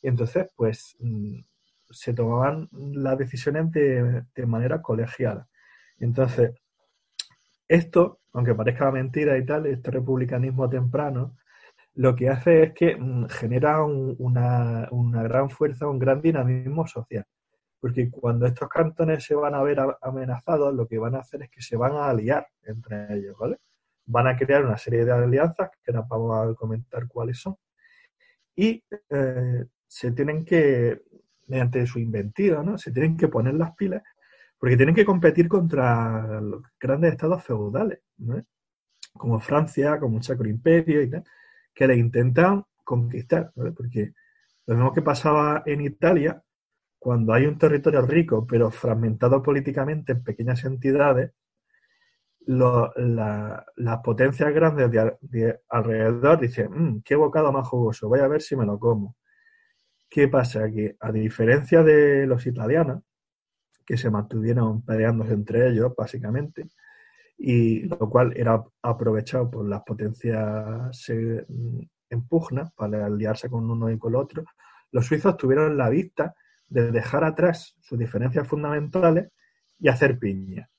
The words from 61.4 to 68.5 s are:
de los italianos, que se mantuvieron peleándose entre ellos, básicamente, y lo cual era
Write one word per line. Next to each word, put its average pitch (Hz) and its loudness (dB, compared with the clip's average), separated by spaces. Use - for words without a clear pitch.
de 147 6
los 123 0
italianos, 131 -2
que 120 -4
se 123 -2
mantuvieron 110 0
peleándose 110 0
entre 117 2
ellos, 120 0
básicamente, 127 -6
y 113 2
lo 165 -4
cual 120 2
era 113 0